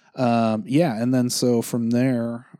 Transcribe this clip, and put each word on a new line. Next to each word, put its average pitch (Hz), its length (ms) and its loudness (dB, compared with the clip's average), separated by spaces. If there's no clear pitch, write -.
Um, 117 500 0
yeah, 135 340 2
and 123 120 0
then 123 160 2
so 123 320 0
from 117 300 -4
there, 120 560 -2